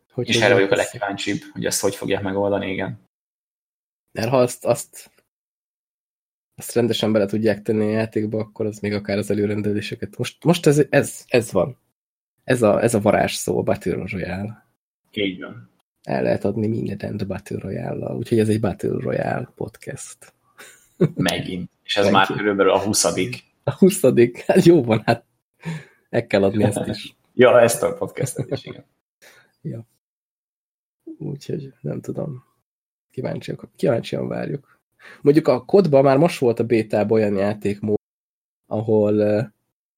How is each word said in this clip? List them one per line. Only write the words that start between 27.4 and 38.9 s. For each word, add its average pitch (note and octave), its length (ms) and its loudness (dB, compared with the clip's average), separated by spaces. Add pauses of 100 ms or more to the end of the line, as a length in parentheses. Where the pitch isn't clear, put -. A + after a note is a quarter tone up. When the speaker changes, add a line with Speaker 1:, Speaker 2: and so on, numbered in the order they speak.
Speaker 2:
ezt A#2 220 4
a F2+ 120 0
podcastet - 560 -8
is, C3+ 140 -8
igen. - 200 -18 (800)
Speaker 1:
Ja. A#2+ 240 -12 (1300)
Úgyhogy C#3+ 640 -10
nem C#3+ 200 -8
tudom. - 440 -10 (640)
Kíváncsiak, - 640 -10
kíváncsian A#2 520 -2
várjuk. - 500 -10 (420)
Mondjuk D3+ 280 4
a B2+ 160 2
kodban D#3 400 6
már C3+ 140 4
most F3 220 2
volt A#2 200 2
a A2+ 40 -2
bétában A2 540 2
olyan G#2 160 2
játékmód, G#2 640 -2 (680)
ahol, G#2+ 520 2